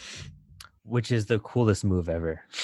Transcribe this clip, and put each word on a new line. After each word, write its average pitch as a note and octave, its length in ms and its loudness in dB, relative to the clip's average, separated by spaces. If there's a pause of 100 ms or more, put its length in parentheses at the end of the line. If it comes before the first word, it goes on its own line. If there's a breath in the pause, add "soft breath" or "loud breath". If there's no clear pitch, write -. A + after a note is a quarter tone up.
(840 loud breath)
which A#2 280 0
is A2 140 0
the A2+ 120 2
coolest A2 460 2
move F#2 240 2
ever. E2 320 -2 (220 loud breath)